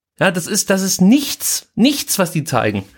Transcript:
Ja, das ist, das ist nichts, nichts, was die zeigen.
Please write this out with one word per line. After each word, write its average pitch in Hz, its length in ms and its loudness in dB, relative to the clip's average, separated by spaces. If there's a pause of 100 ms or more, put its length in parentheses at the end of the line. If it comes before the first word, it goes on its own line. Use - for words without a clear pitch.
(240)
Ja, 190 80 2
das 165 160 -6
ist, 208 220 -2
das 190 120 2
ist 190 200 0
nichts, - 760 0
nichts, 285 420 0
was 170 140 0
die 151 140 -2
zeigen. 107 400 -2 (120)